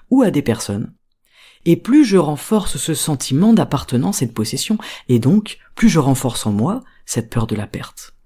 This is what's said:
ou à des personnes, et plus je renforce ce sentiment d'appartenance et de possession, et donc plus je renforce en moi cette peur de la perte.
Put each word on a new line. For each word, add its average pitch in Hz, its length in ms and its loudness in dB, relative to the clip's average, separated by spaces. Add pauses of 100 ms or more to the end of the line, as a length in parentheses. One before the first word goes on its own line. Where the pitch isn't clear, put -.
ou 262 140 4
à 196 80 2
des 143 100 0
personnes, 110 520 -4 (720)
et 170 100 6
plus 269 300 4
je 196 120 2
renforce 151 600 0
ce 160 160 -4
sentiment 156 600 0
d'appartenance 147 680 0
et 131 40 0
de 113 60 -8
possession, - 460 -4 (320)
et 120 100 4
donc 185 400 0 (160)
plus 226 140 4
je 160 100 2
renforce 131 480 -2
en 104 60 0
moi 165 280 -2 (280)
cette - 220 -6
peur 113 160 -2
de 113 80 -4
la 104 100 -6
perte. - 480 -14 (120)